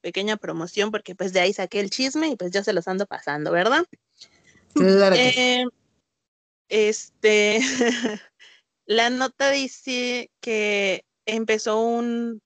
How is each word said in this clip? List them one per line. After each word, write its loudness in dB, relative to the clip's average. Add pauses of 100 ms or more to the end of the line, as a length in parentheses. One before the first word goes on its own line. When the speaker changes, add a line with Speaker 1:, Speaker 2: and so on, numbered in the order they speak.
Speaker 1:
pequeña -4
promoción -4
porque, -8
pues, -6
de 4
ahí 2
saqué -4
el -4
chisme -2
y, -4
pues, -6
yo 0
se 0
los -2
ando -2
pasando, -6
¿verdad? 2 (920)
Speaker 2:
Claro 6
que 4
sí. 0
Speaker 1:
Eh, 2 (1040)
este, 2
<laughs> -2 (560)
la 2
nota 0
dice -4 (100)
que -2 (200)
empezó -2
un -4